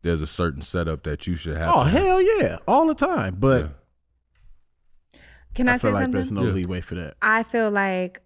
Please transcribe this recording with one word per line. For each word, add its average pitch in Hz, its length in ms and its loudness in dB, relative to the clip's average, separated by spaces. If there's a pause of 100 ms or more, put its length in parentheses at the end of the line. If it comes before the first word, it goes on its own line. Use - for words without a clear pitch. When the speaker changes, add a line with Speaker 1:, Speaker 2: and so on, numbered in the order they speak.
Speaker 1:
there's 82 200 0
a 78 40 -4
certain 78 360 -4
setup 80 420 -4
that 73 240 -6
you 87 80 -2
should 78 220 -8
have 80 140 -2
Speaker 2:
Oh, 131 120 4
Speaker 1:
to 147 60 4
have? 294 120 4
Speaker 2:
hell 370 200 4
yeah, 370 440 2
all 277 200 4
the 311 80 2
time. 240 440 -2
But 120 320 2 (1400)
Speaker 1:
Yeah. - 80 -20 (340)
Speaker 3:
Can 247 140 2
I 247 60 4
Speaker 2:
I 247 40 -2
feel 110 120 2
Speaker 3:
say - 40 0
Speaker 2:
like 262 160 0
there's 90 180 -2
Speaker 3:
something? 101 160 -2
Speaker 2:
no 117 60 2
Speaker 1:
Yeah. 95 60 0
Speaker 2:
leeway 90 240 -4
for - 160 -10
that. 80 260 -10
Speaker 3:
I 220 220 2
feel 226 260 0
like 185 560 -2